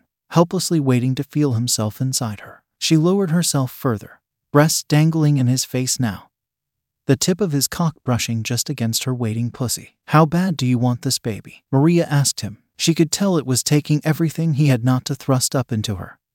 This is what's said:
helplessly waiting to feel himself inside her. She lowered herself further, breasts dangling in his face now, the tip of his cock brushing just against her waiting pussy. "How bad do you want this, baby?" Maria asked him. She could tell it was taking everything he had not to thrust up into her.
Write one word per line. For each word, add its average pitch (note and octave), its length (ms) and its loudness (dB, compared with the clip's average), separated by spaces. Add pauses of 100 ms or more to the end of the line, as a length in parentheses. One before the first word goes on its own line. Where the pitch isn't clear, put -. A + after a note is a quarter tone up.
(300)
helplessly E3+ 500 0
waiting C3 360 2
to C#3 80 -4
feel D3 300 0
himself A2 460 -2
inside B2+ 400 -4
her. - 240 -20 (160)
She - 160 2
lowered F3 360 2
herself D#3+ 400 0
further, - 500 -6 (300)
breasts D3+ 320 4
dangling D3+ 540 2
in B2+ 100 2
his B2+ 180 0
face B2+ 340 -4
now, G#2+ 300 -6 (800)
the C3+ 100 4
tip F#3 240 -2
of E3+ 120 0
his C#3 140 0
cock E3+ 360 -4
brushing A#2 400 -2
just - 260 -4
against A2+ 360 -4
her C3 100 -2
waiting A#2 340 -4
pussy. - 480 -8 (120)
"How D#3 180 6
bad E3+ 280 -2
do B2+ 120 -2
you B2 100 2
want B2 240 0
this, C3 160 -4
baby?" - 540 -12
Maria E3 340 4
asked C#3+ 360 0
him. - 180 -10 (160)
She E3 200 0
could D#3+ 160 2
tell G3 260 0
it C3+ 80 -2
was B2+ 160 0
taking D3 420 0
everything D#3+ 520 0
he D3 120 4
had B2 160 2
not B2+ 220 0
to C#3 100 -6
thrust - 400 -2
up C3 160 -2
into A2 240 -2
her. - 220 -12 (180)